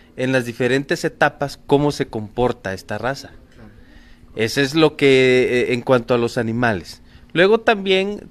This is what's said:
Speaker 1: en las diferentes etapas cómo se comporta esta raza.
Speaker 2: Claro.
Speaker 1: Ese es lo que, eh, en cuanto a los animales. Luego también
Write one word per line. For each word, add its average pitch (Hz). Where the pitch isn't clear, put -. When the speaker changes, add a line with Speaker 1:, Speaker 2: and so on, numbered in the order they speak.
Speaker 1:
en 127
las 127
diferentes 131
etapas 147
cómo 143
se 139
comporta 110
esta 104
raza. 131
Speaker 2:
Claro. -
Speaker 1:
Ese 113
es 135
lo 151
que, 127
eh, 123
en 120
cuanto 123
a 120
los 120
animales. 113
Luego 202
también 196